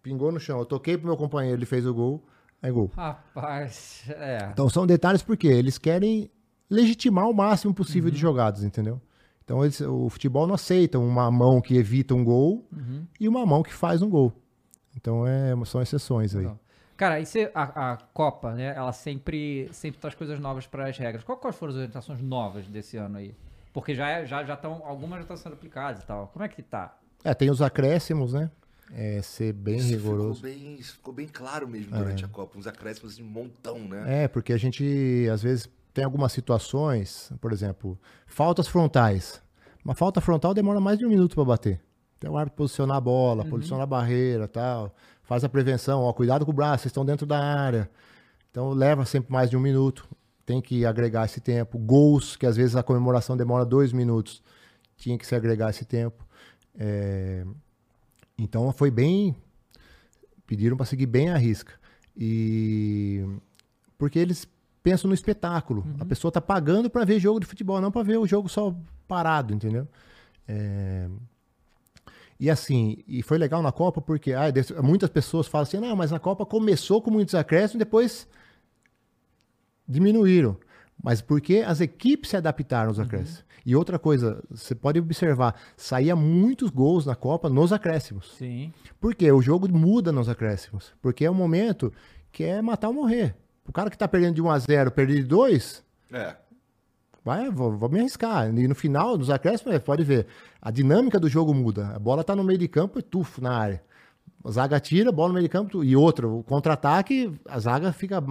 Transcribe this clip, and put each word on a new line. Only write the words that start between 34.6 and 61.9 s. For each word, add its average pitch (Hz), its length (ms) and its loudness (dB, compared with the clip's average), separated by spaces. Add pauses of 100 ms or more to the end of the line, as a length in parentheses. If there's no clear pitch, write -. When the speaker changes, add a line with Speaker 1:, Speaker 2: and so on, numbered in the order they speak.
Speaker 1:
às 107 100 -2
vezes, 123 260 -2 (260)
tem 135 100 -2
algumas 135 280 0
situações, 127 1080 -2
por 117 120 -4
exemplo, 95 460 -6 (280)
faltas 170 420 0
frontais. 123 720 2 (420)
Uma 131 100 -4
falta 185 260 0
frontal 170 340 2
demora 202 240 0
mais 202 200 2
de 240 80 -2
um - 20 0
minuto 185 260 4
pra 151 100 2
bater. 107 360 0 (380)
Até - 120 -12
o 151 60 -4
árbitro 147 220 -6
posicionar 139 400 -2
a - 20 -4
bola, 123 440 2
Speaker 2:
Uhum. 156 60 -8
Speaker 1:
posicionar 139 340 -6
a - 20 -6
barreira 123 580 0
e 101 40 -6
tal. 117 460 -6 (280)
Faz 123 220 -4
a 135 40 0
prevenção, 135 540 0
ó, 120 100 0
cuidado 127 320 0
com 151 60 -2
o 147 40 -2
braço, 143 280 0
vocês 127 80 -6
estão 135 140 -4
dentro 143 200 -2
da 147 140 -2
área. 139 520 -2 (600)
Então 131 200 -6
leva 135 360 2
sempre 131 260 -4
mais 127 160 4
de 123 80 0
um 127 40 2
minuto. 135 460 0 (380)
Tem 123 160 -2
que 120 240 -2
agregar 113 400 0
esse 117 160 -6
tempo. 120 380 -2
Gols, 139 580 6
que - 100 -4
às 110 100 4
vezes 123 200 4
a 123 60 2
comemoração 123 540 0
demora 123 280 0
dois 127 280 4
minutos. 117 500 -2 (540)
Tinha 120 200 -6
que - 100 -10
se - 80 -4
agregar 110 360 0
esse 107 140 -6
tempo. 117 420 -4 (520)
É... 98 640 -4 (920)
Então 117 340 -2
foi 143 180 2
bem, 160 460 2 (1080)
pediram 113 300 0
pra 131 100 -2
seguir 135 200 -2
bem 131 240 2
à 175 60 0
risca. 117 360 0 (440)